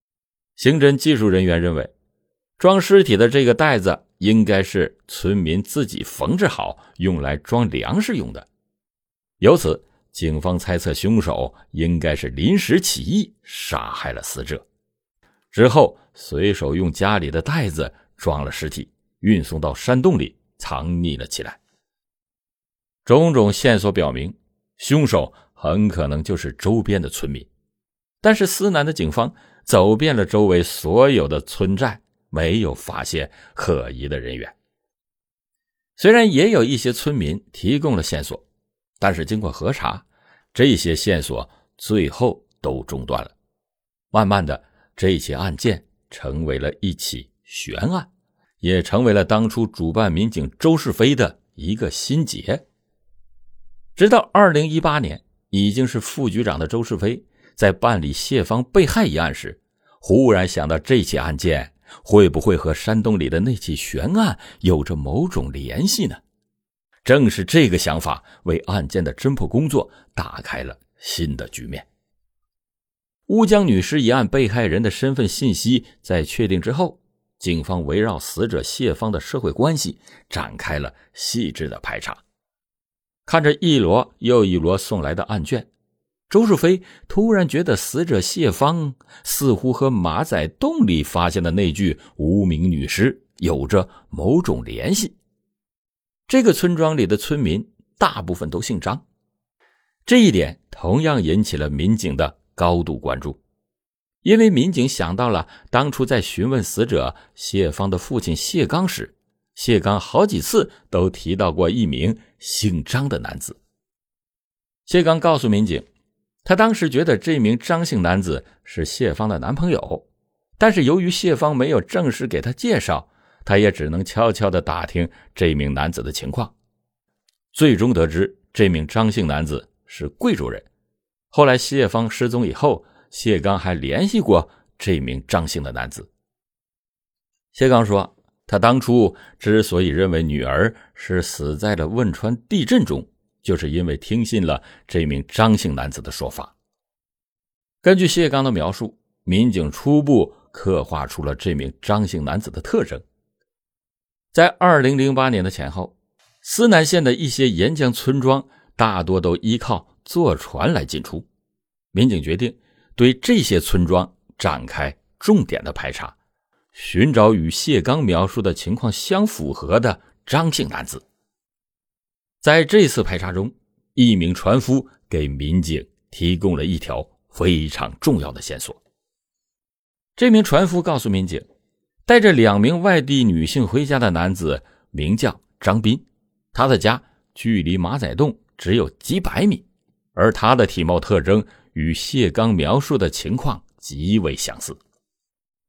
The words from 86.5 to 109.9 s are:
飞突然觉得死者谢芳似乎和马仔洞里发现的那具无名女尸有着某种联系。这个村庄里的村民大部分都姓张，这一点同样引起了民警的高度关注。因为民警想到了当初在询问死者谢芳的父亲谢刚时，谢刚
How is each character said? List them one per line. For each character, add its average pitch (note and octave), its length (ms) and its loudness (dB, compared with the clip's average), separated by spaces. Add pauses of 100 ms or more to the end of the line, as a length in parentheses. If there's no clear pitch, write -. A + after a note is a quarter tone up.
飞 F3+ 240 2 (260)
突 A3 240 0
然 F#3+ 160 2
觉 D3+ 160 -2
得 B2 140 0
死 - 260 -4
者 D3 160 0
谢 C3 320 0
芳 D3 420 -2 (300)
似 C3+ 300 0
乎 B2+ 180 0
和 C3+ 180 0
马 F#2 340 0
仔 D#2+ 240 -2 (120)
洞 D#4 260 0
里 E2 160 2
发 E2+ 280 -2
现 F2+ 120 -2
的 E2+ 100 0
那 F#2 200 0
具 D#2+ 260 -2 (200)
无 F2+ 260 2
名 F2 260 0
女 D2 160 -2
尸 G#2+ 380 -2 (140)
有 C#2 280 -2
着 F#2+ 220 0 (220)
某 G2 320 0
种 A#2 240 -4
联 A2+ 280 -4
系。 A3 220 -4 (1120)
这 C4 160 4
个 A3 80 6
村 F3 240 0
庄 D#3 220 0
里 A2+ 80 2
的 F#2+ 100 0
村 D3 240 -4
民 C3 320 -2 (260)
大 F#3 240 -2
部 F2 120 -6
分 D#2+ 160 -8
都 F2 120 -6
姓 G#2 180 -6
张， B2 260 -6 (1000)
这 B3 120 6
一 A3 140 8
点 E2 280 0 (100)
同 A2+ 340 -2
样 D3 180 0
引 E2+ 200 2
起 G#2 140 -4
了 D2 140 -4
民 D#2+ 260 0
警 E2+ 220 -4
的 D2 220 -4 (160)
高 F2 280 2
度 D#2+ 140 -6
关 B1+ 200 -6
注。 C#2+ 240 -12 (840)
因 G#3+ 160 6
为 A3+ 100 6
民 E3 220 2
警 C#3 180 0
想 F2 260 -4
到 A#2+ 140 -2
了 F2 180 -2 (220)
当 C3+ 220 0
初 C3 140 -2
在 A#2+ 160 0
询 G#2 280 -4
问 C3 120 0
死 G2 240 -4
者 C2 300 -2 (200)
谢 F#2 360 -2
芳 G2 180 -4
的 F#2 80 -2
父 A#2 220 -6
亲 A#2+ 160 -4
谢 - 300 -2
刚 F3 220 -2
时， - 280 -10 (400)
谢 A2+ 240 0
刚 G2+ 200 0